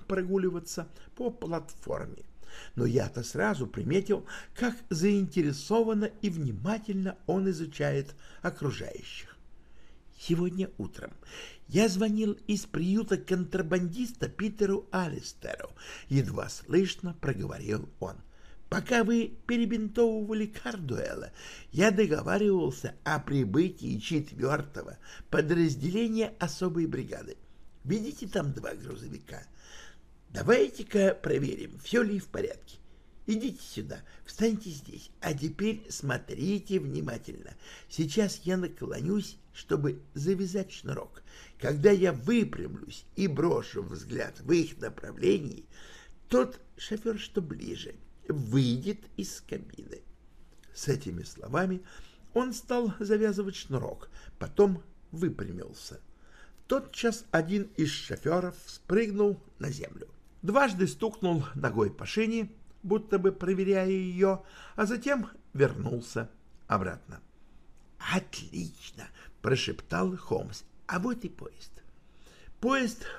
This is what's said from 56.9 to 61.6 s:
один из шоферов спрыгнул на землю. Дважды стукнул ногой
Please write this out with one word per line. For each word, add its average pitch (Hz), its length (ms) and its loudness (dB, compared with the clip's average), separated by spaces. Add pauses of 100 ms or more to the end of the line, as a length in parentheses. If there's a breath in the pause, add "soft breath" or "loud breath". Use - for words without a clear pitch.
один 185 460 2
из 151 140 2
шоферов - 640 -2 (100)
спрыгнул 202 720 2 (180)
на 143 120 -4
землю. - 380 -10 (340)
Дважды 202 440 4
стукнул 175 580 2 (100)
ногой 113 360 4